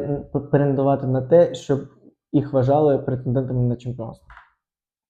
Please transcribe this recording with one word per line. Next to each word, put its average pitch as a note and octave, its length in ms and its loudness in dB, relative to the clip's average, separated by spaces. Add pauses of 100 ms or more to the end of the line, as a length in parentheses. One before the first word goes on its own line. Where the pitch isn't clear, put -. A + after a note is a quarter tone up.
(320)
п-, C#3 80 -2
претендувати C3+ 680 0
на B2+ 160 0
те, E3 320 4
щоб C#3 260 -2 (520)
їх C#3 200 0
вважали C#3 460 2
претендентами B2+ 640 -4
на A#2+ 140 0
чемпіонство. A#2+ 520 -12 (800)